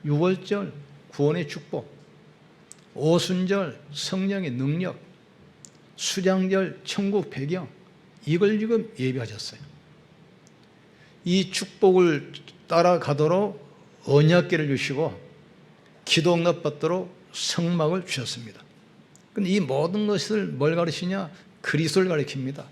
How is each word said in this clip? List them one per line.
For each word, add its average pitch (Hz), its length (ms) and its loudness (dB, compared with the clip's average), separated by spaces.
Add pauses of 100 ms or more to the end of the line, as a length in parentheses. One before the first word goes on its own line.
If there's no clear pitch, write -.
유월절, 180 680 -2 (360)
구원의 143 380 0
축복, - 480 -10 (1000)
오순절, 175 840 0 (140)
성령의 190 580 -4
능력, 147 480 -4 (960)
수장절, 185 880 0
천국 196 460 -2
배경, 147 400 -6 (560)
이걸 202 340 2
지금 220 400 0
예배하셨어요. 123 600 -6 (1600)
이 185 280 2
축복을 180 840 2 (340)
따라가도록 170 960 2 (440)
언약궤를 156 600 6
주시고 135 520 -2 (840)
기도 170 300 4
응답받도록 170 760 -2 (220)
성막을 175 720 0
주셨습니다. 117 580 -10 (680)
근데 190 160 -2
이 202 100 2
모든 170 460 0
것을 208 400 -2
뭘 147 300 0
가르치냐? 175 560 -4 (300)
그리스도를 165 500 2
가리킵니다. 139 600 -4